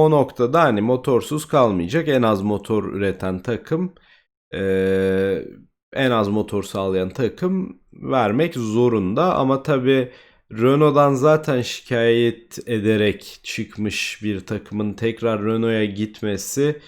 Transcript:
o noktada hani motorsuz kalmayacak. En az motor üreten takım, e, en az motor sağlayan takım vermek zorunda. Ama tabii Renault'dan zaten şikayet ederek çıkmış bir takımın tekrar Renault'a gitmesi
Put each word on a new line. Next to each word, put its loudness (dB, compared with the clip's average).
o 4
noktada 2
hani 2
motorsuz 0
kalmayacak. 2
En 2
az 2
motor -2
üreten -4
takım, -6
e, -6
en 0
az 2
motor -2
sağlayan -2
takım -4
vermek 0
zorunda. 0
Ama 0
tabii 0
Renault'dan 4
zaten 2
şikayet 0
ederek 0
çıkmış -6
bir -4
takımın -6
tekrar -2
Renault'a 0
gitmesi -4